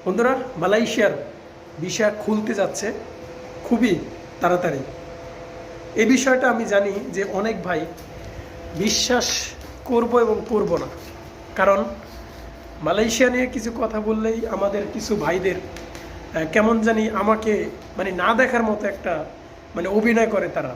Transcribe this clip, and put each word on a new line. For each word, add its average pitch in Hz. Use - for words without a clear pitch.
বন্ধুরা, 233
মালয়েশিয়ার 208
ভিসা 202
খুলতে 214
যাচ্ছে 196
খুবই 220
তাড়াতাড়ি। 175
এই 220
বিষয়টা 254
আমি 226
জানি 202
যে 190
অনেক 202
ভাই 170
বিশ্বাস -
করব 233
এবং 220
করব 185
না, 131
কারণ 196
মালয়েশিয়া 226
নিয়ে 254
কিছু 233
কথা 220
বললেই 220
আমাদের 202
কিছু 208
ভাইদের, 180
আহ, -
কেমন 226
জানি 220
আমাকে 214
মানে 190
না 185
দেখার 247
মতো 214
একটা 170
মানে 175
অভিনয় 220
করে 190
তারা। 139